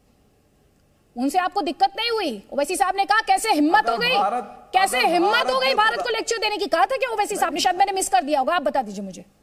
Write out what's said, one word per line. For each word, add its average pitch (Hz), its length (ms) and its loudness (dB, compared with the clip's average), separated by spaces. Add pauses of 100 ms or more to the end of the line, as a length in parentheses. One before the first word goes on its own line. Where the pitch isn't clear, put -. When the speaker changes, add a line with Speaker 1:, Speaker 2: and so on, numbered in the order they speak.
(1160)
Speaker 1:
उनसे 277 220 0
आपको 370 240 -2
दिक्कत 359 340 0
नहीं 466 140 -2
हुई? 330 420 -4
ओवैसी 294 240 -2
साहब 381 200 0
ने 392 80 2
कहा, 415 160 2
"कैसे 415 320 2
हिम्मत 320 320 4
Speaker 2:
अगर - 80 0
Speaker 1:
हो 466 60 -2
गई, 494 200 2
Speaker 2:
भारत, - 540 -4
Speaker 1:
कैसे 392 260 2
Speaker 2:
अगर 440 100 4
Speaker 1:
हिम्मत 349 220 2
Speaker 2:
भारत 508 200 2
Speaker 1:
हो 523 100 2
गई 523 60 0
Speaker 2:
में 539 100 0
Speaker 1:
भारत 440 180 2
Speaker 2:
पता 392 80 -4
Speaker 1:
को 494 80 -4
लेक्चर 440 260 -4
देने 415 200 -2
की?" 381 100 -4
कहा 330 140 2
था 403 60 4
क्या 508 240 -2
ओवैसी 415 260 -4
साहब 330 180 -2
ने? 311 60 -4
शायद 359 160 0
मैंने 392 160 2
miss 381 160 -2
कर 370 140 2
दिया 285 160 0
होगा, 269 160 0
आप 294 80 0
बता 277 200 0
दीजिए 202 220 -8
मुझे। 185 200 -14 (180)